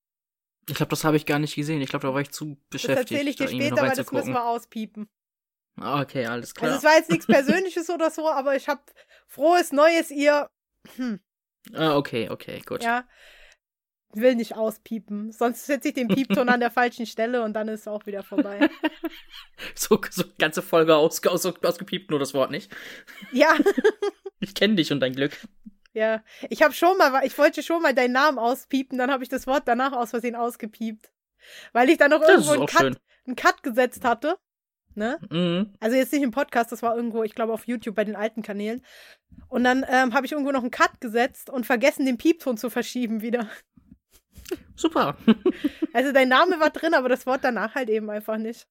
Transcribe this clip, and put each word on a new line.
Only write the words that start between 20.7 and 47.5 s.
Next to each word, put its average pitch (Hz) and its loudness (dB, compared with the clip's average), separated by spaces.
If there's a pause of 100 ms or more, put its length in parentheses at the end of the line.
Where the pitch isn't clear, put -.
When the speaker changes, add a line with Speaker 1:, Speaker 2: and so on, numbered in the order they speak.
Speaker 1:
ausge-, 165 2
aus-, 175 0
ausgepiept, 175 -4
nur 151 0
das 135 -4
Wort 131 0
nicht. - -10 (560)
Speaker 2:
Ja. 294 6
<laughs> 392 0
Speaker 1:
Ich - -8
kenn 208 4
dich 151 2
und 143 0
dein 131 0
Glück. 139 -2 (560)
Speaker 2:
Ja, 220 -2 (260)
ich 262 2
hab 294 4
schon 370 4
mal 294 4
wa-, 269 2
ich - -4
wollte 302 4
schon 330 -2
mal 285 2
deinen 247 2
Namen 277 2
auspiepen, 254 -2
dann 254 -2
hab 254 -2
ich 262 -10
das 262 -6
Wort 262 -2
danach 254 0
aus 240 -4
Versehen 233 -6
ausgepiept. 226 -8 (600)
Weil 247 6
ich 311 6
dann 285 6
noch 302 6
Speaker 1:
Das 311 8
Speaker 2:
irgendwo 311 8
Speaker 1:
ist - -
Speaker 2:
einen 294 0
Speaker 1:
auch - -2
Speaker 2:
Cut, 311 4
Speaker 1:
schön. - 0 (300)
Speaker 2:
einen 247 -6
Cut - 2
gesetzt 247 0
hatte, 262 -2 (580)
ne? 233 -4 (100)
Speaker 1:
Mhm. 175 -2
Speaker 2:
Also 226 0
jetzt 262 2
nicht 294 0
im 240 0
Podcast, 254 -2
das 240 -10
war 233 -2
irgendwo, 233 -4
ich 220 -8
glaub, 226 -4
auf 214 -6
YouTube 233 -6
bei 220 0
den 208 -6
alten 214 -6
Kanälen. 214 -8 (640)
Und 247 -2
dann, 254 2
ähm, 254 2
hab 269 2
ich 254 -10
irgendwo 285 -2
noch 269 -2
einen 247 -6
Cut - 0
gesetzt 247 -4
und 262 -6
vergessen, 269 2
den 247 0
Piepton 294 0
zu 233 -6
verschieben 233 -4
wieder. 233 -2 (1300)
Speaker 1:
Super. 262 -2
<laughs> - 0
Speaker 2:
Also 262 2
dein 262 6
Name 330 4
war 302 4
drin, 330 -2
aber 254 2
das 254 0
Wort 254 0
danach 220 -2